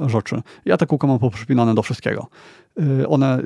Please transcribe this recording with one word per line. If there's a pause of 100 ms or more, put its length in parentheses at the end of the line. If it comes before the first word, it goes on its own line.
rzeczy. (220)
Ja
te
kółka
mam
poprzypinane
do
wszystkiego. (760)
E,
one,